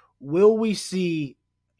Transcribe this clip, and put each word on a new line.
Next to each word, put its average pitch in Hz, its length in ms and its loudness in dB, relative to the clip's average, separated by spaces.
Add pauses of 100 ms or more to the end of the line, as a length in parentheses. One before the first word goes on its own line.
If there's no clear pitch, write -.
(200)
will 196 380 4
we 220 160 -2
see 165 640 -6 (420)